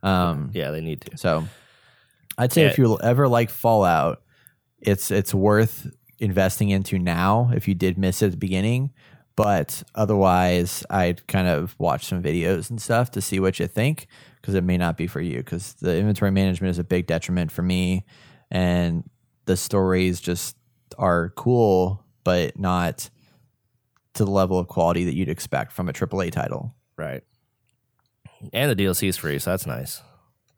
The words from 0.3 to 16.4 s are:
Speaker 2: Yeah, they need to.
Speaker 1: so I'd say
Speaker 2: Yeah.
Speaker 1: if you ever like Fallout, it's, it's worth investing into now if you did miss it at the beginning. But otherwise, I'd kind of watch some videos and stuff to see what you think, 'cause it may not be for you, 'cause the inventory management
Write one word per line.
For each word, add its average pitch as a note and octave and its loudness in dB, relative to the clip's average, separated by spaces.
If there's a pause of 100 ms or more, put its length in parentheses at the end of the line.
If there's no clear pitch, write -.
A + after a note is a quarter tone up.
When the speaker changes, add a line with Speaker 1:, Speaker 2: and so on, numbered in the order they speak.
Speaker 2:
Yeah, D2+ -4
they D#2 -6
need D#2+ -8
to. - -16
Speaker 1:
so E2 0 (920)
I'd B2 0
say E3 6
Speaker 2:
Yeah. C#3+ 8
Speaker 1:
if - 0
you A#2 6
ever B2+ 4
like A#2+ 2
Fallout, F2 2 (580)
it's, - 0
it's G2 0
worth G#2 2 (320)
investing G2 0
into F#2+ 0
now F#2+ 2
if A2+ -2
you G2 0
did F2+ 0
miss F#2 0
it G#2+ 4
at F#2 2
the F2 -8
beginning. G#2+ -2 (440)
But G2+ 0 (120)
otherwise, F2+ 2
I'd F2+ 0
kind F#2 0
of E2+ 0
watch E2 -2
some F2+ -4
videos E2+ 0
and A2+ -10
stuff B2 0
to G2 -6
see F#2+ -2
what F#2+ 0
you E2+ -2
think, C#3 -2 (340)
'cause G2 -4
it F#2 2
may F2+ 2
not E2+ 0
be E2 -4
for D2+ -6
you, C#2 -4
'cause - -10
the E2+ -2
inventory G2+ 0
management F#2+ 0